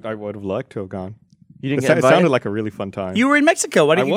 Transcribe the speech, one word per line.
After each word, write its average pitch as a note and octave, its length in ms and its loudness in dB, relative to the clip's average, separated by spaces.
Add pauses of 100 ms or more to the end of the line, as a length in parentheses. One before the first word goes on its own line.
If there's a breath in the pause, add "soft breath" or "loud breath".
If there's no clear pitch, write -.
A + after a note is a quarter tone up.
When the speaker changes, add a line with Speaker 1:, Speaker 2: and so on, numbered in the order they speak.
Speaker 1:
I A2 100 -6
would G#2 220 -8
have G2+ 80 -12
liked G2 300 -6
to - 40 -10
have F#2+ 100 -8
gone. F#2+ 280 -10 (440)
Speaker 2:
You C3+ 100 -6
didn't C#3 100 -2
Speaker 1:
It - 20 -
Speaker 2:
get C3+ 60 -4
Speaker 1:
sa-, D#3 60 6
it - 20 2
Speaker 2:
invited? C#3 180 4
Speaker 1:
sounded F3 140 4
like B2+ 160 0
a G#2+ 60 -6
really G#2+ 200 -6
fun G2 220 -10
time. F#2+ 240 -6
Speaker 3:
You A#3+ 100 2
were C#4+ 100 2
in D4 80 2
Mexico. D4 420 2
Why D3+ 80 4
Speaker 1:
I - 20 4
Speaker 3:
didn't C#3 120 2
you D3+ 80 0